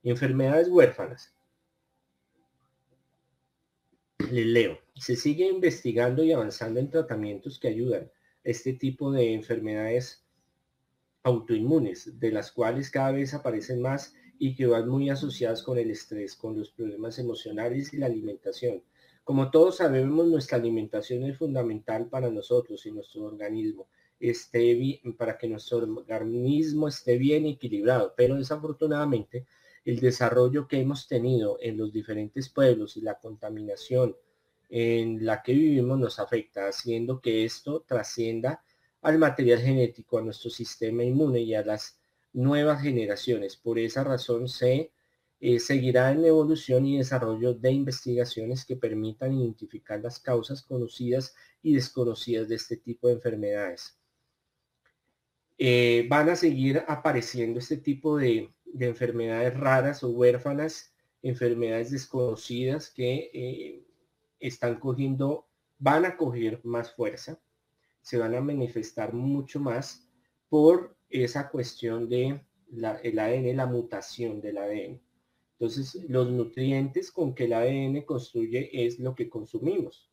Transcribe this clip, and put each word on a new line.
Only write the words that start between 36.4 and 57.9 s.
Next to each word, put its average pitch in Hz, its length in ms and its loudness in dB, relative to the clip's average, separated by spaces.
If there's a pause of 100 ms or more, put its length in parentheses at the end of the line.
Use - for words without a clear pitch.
haciendo 117 540 -4
que 113 220 2
esto 143 380 -6
trascienda 113 840 -4 (380)
al 156 160 4
material 135 420 6
genético, 127 580 2
a 110 40 0
nuestro 113 280 -8
sistema 117 560 -4
inmune 131 340 2
y 113 140 -2
a 104 100 0
las 107 380 -6 (320)
nuevas 143 480 2
generaciones. 110 760 -2
Por 117 240 -2
esa 117 240 -2
razón 127 460 -2
se... 131 420 0 (480)
Eh, 120 200 2
seguirá 127 520 4
en 160 140 2
evolución 156 600 4
y 139 120 2
desarrollo 123 560 0
de 120 180 2
investigaciones 127 960 -2
que 131 100 -6
permitan 110 560 -4
identificar 110 720 -4
las 120 180 -10
causas 123 440 -4
conocidas 127 720 -4 (300)
y 143 120 4
desconocidas 117 760 -2
de 113 60 -2
este 113 200 -8
tipo 120 320 -4
de 123 60 6
enfermedades. 104 840 -4 (1600)
Eh, 120 520 6
van 151 180 6
a 175 80 4
seguir 143 500 2
apareciendo 123 760 -2
este 135 180 -6
tipo 147 400 -2